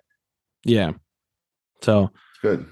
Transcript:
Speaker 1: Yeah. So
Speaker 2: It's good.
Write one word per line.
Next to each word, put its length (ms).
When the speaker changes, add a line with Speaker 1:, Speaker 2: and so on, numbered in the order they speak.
Speaker 1:
Yeah. 280
So 300
Speaker 2:
It's 100
good. 300